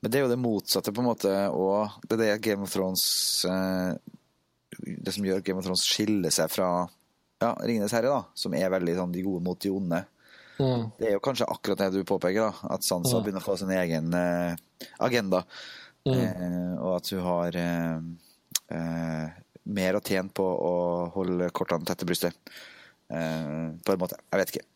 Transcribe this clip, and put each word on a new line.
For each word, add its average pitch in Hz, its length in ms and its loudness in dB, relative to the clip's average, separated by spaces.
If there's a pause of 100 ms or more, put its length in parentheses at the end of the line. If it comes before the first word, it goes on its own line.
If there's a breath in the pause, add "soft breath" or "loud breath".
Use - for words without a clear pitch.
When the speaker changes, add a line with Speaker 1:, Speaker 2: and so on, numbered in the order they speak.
Speaker 1:
Men - 80 0
det 131 80 4
er 143 80 6
jo 120 80 4
det 123 80 -2
motsatte, 104 500 2
på 104 60 -4
en 123 80 2
måte, 101 480 2
og 98 360 2 (180)
det 110 100 2
er 110 140 4
det 107 100 0
Game 104 200 2
of 92 100 -6
Thrones, - 720 0
eh, 92 500 0 (880)
det - 320 -6
som 101 80 -4
gjør 92 220 0
Game 92 140 0
of 92 60 -6
Thrones 90 220 0
skille 104 460 2
seg 80 180 2
fra, 90 380 0 (520)
ja, 113 140 2
Ringenes 110 380 0
herre, 117 160 2
da, 135 160 2 (100)
som - 200 -4
er 90 160 2
veldig 90 260 2
sånn 90 160 -2
de 90 100 -4
gode 92 200 -2
mot 90 180 -2
de 101 100 -2
onde. 95 340 -2 (540 loud breath)
Speaker 2:
Mm. 123 400 0
Speaker 1:
Det 113 100 0
er 104 40 4
jo 101 80 2
kanskje 127 260 0
akkurat - 320 -2
det 95 140 2
du 98 120 2
påpeker, 98 460 2
da, - 240 -8
at 95 80 -4
Sansa 92 380 0
Speaker 2:
Mm. 98 40 -2
Speaker 1:
begynner 95 160 -2
å - 40 -12
få 98 140 0
sin 95 120 -4
egen, 82 440 2
eh, 87 420 2 (440 loud breath)
agenda, 101 440 2 (600 loud breath)
Speaker 2:
Mm. 135 100 2
Speaker 1:
eh, 90 680 -2
og 90 140 0
at - 140 -4
hun 95 100 -2
har, 87 340 0
eh, 85 460 -2 (680 soft breath)
eh, 82 600 -4 (360)
mer 92 280 0
å 104 80 2
tjene 95 300 -2
på 98 100 0
å 87 680 0
holde 90 400 0
kortene - 340 -2
tett 90 120 -2
til 92 100 -4
brystet. 87 260 0 (760 loud breath)
Eh, 80 600 -4 (140)
på 98 80 2
en 95 60 2
måte. 90 180 -4 (160)
Jeg 98 80 4
vet 90 100 0
ikke. - 260 -8